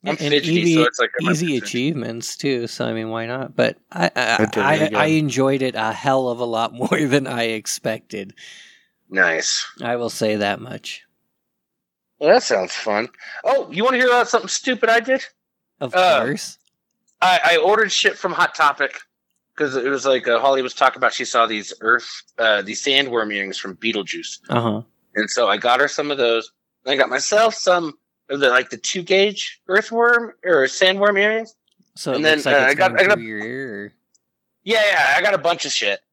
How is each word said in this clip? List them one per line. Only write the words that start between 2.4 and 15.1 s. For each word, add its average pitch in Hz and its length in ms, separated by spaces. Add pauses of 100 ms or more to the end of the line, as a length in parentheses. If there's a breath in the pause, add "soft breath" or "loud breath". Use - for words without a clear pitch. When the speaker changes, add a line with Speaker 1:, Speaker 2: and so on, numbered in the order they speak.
Speaker 2:
so, - 180
I 117 60
mean, 110 180
why 113 160
not? 127 300
But 117 200 (140)
I, 175 240
I, 117 200
Speaker 3:
I - 120
did 107 100
it - 20
Speaker 2:
I, 139 160
Speaker 3:
again. 156 200
Speaker 2:
I 147 120
enjoyed 135 560
it 127 120
a 110 180
hell 135 360
of 120 100
a 123 60
lot 113 280
<laughs> - 20
more 143 320
than 135 200
I 117 180
expected. 107 880 (760 loud breath)
Speaker 1:
Nice. 87 560 (160)
Speaker 2:
I 120 140
will 117 140
say 107 260
that 104 240
much. - 420 (1160)
Speaker 1:
Well, 147 140
that 240 100
sounds 95 300
fun. 107 360 (360 loud breath)
Oh, 269 260
you 190 140
wanna 254 140
hear 254 80
about 240 220
something 208 200
stupid 226 400
I 226 120
did? 262 240 (560)